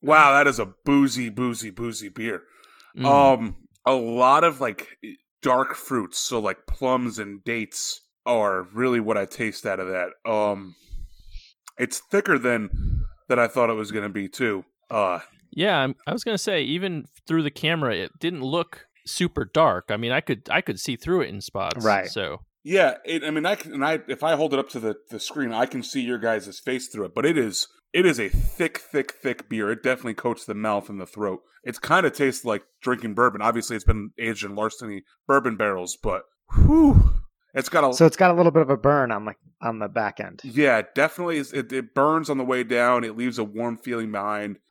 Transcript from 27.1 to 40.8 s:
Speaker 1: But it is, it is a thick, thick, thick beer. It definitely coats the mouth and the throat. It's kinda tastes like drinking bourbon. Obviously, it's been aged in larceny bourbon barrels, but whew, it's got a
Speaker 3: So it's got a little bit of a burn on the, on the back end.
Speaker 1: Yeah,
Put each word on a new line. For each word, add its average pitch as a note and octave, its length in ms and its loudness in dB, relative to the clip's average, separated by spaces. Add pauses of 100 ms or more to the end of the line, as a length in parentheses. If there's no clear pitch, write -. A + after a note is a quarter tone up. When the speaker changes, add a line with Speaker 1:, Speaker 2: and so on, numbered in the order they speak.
Speaker 1:
But A2+ 100 -2
it D#3+ 140 4
is, A2+ 300 -2 (260)
it F3+ 100 2
is D3 160 4
a G2+ 80 -2
thick, - 520 0
thick, - 320 -4
thick - 360 -8
beer. G#2+ 240 -4
It A2+ 100 -6
definitely B2+ 320 -2
coats A#2 300 -4
the G#2+ 100 -8
mouth G#2 360 -2
and G2 100 -12
the F2+ 60 -12
throat. G2+ 340 -6 (240)
It's A#2 140 -10
kinda E3+ 320 2
tastes C3 340 -2
like G#2+ 180 -2 (180)
drinking A#2 340 -4
bourbon. G#2+ 280 2
Obviously, A#2 340 0
it's G#2 80 -8
been G#2 340 0
aged A2+ 260 -4
in G2+ 100 -10
larceny G#2+ 480 -6 (240)
bourbon B2+ 300 2
barrels, F#2+ 460 -2
but F#2+ 200 -4 (320)
whew, - 560 8 (420)
it's C3+ 160 -4
got D#3+ 200 2
a B2+ 60 2
Speaker 3:
So D#3+ 120 8
it's D#3 100 6
got F3+ 140 6
a F3 40 4
little E3+ 180 6
bit D#3 100 6
of C3+ 80 0
a C#3 60 4
burn C3+ 340 2
on G#2+ 160 -6
the, G#2 80 -10 (260)
on A2+ 200 -6
the G#2 80 -6
back G#2 320 -4
end. F#2 240 -12
Speaker 1:
Yeah, B2+ 380 2 (120)